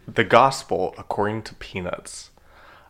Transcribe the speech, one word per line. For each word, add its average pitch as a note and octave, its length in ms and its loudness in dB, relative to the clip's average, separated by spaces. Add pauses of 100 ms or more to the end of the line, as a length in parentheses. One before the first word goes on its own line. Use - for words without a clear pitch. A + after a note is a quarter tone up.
The A#2 160 0
Gospel G#2+ 760 4
According G#2+ 460 -4
to - 100 -18
Peanuts. - 800 -10 (580)